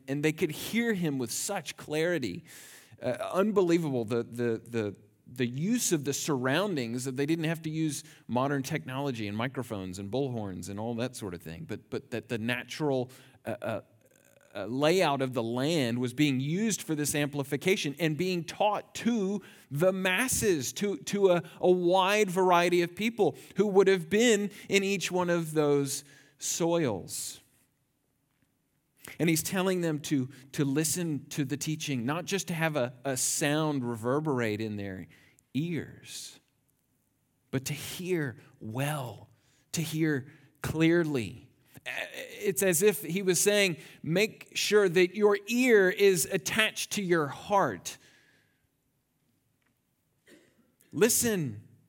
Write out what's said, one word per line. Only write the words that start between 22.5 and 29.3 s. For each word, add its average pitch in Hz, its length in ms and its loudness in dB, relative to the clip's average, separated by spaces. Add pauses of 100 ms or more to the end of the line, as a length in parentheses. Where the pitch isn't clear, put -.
of 175 120 -4
people 208 400 0 (220)
who 202 100 4
would 196 200 6
have 180 240 4
been 208 400 4 (180)
in 196 160 4
each 196 260 -2
one 180 200 0
of 165 240 -2
those 143 500 2 (340)
soils. 165 1000 -2 (1800)
And 156 100 2
he's 160 140 2